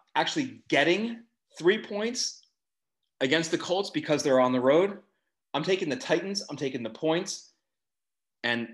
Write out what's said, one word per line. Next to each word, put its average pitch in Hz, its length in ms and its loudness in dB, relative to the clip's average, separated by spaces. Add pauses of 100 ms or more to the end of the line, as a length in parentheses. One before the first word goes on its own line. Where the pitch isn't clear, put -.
(160)
actually 135 520 -2
getting 185 540 2 (380)
three 185 180 4
points 220 680 -6 (760)
against 160 300 0
the 175 80 2
Colts 190 320 -2
because 147 320 -2
they're 131 160 4
on 127 120 4
the 127 80 2
road. 160 380 4 (560)
I'm 151 100 -2
taking 185 240 0
the 131 80 -2
Titans. 185 540 -2
I'm 147 80 -8
taking 131 240 -4
the 110 80 -8
points. 160 600 -4 (920)
And 117 300 -2